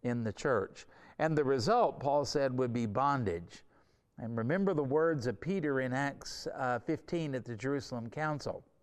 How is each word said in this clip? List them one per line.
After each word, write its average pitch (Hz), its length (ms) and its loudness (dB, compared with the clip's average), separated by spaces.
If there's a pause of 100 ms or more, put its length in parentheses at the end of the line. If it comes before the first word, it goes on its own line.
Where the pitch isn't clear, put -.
in 120 200 -2
the 107 100 -2
church. - 520 0 (320)
And 160 180 2
the 147 80 4
result, 139 560 4
Paul 143 260 2
said, 135 320 0
would 127 160 2
be 117 120 0
bondage. 107 760 0 (560)
And 117 180 -4
remember 180 360 2
the 151 100 2
words 147 440 2
of 113 120 -2
Peter 151 400 0
in 127 140 0
Acts, 139 600 -4
uh, 123 260 0
fifteen 160 540 -4
at 127 120 -4
the 120 100 -8
Jerusalem 123 540 -4
Council. 151 540 -4 (200)